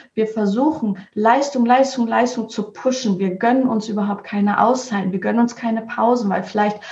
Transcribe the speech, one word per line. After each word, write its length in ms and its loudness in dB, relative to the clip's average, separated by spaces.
Wir 120 0
versuchen, 720 0
Leistung, 520 2
Leistung, 400 2
Leistung 420 0
zu 240 -6
pushen. 460 -2
Wir 180 -2
gönnen 320 2
uns 200 -2
überhaupt 360 -2
keine 360 0
Auszeiten. 520 0
Wir 80 -4
gönnen 200 0
uns 160 2
keine 260 -4
Pausen, 480 0
weil 120 -2
vielleicht 380 -2